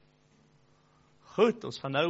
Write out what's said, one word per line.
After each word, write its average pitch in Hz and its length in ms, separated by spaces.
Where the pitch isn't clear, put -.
Goed, 214 280
ons 127 140
gaan 135 140
nou 147 180